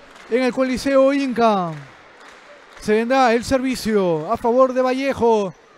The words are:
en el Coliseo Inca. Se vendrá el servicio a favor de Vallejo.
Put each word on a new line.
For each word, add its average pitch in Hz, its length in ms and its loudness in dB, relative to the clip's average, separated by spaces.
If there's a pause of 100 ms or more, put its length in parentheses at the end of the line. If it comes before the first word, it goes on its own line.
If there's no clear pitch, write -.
(300)
en 247 140 0
el 254 100 0
Coliseo 269 580 2
Inca. 226 640 0 (1040)
Se 214 140 -2
vendrá 233 400 2
el 240 100 0
servicio 208 880 -2
a 233 60 -2
favor 254 340 2
de 254 100 -2
Vallejo. 233 720 0 (240)